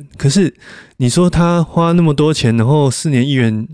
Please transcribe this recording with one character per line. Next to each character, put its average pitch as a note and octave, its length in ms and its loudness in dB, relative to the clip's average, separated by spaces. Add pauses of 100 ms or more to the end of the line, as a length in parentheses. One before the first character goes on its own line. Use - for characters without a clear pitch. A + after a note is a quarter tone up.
(180)
可 C3+ 100 0
是 F3 240 0 (460)
你 B2+ 100 0
说 F3 220 0
他 E3+ 320 0
花 E3+ 300 -2
那 F3 100 2
么 D#3+ 100 2
多 D3 220 0
钱， A#2 240 0
然 A2+ 80 0
后 C#3+ 240 2
四 - 180 -6
年 B2+ 180 0
议 C#3+ 60 -2
员 A2+ 420 -2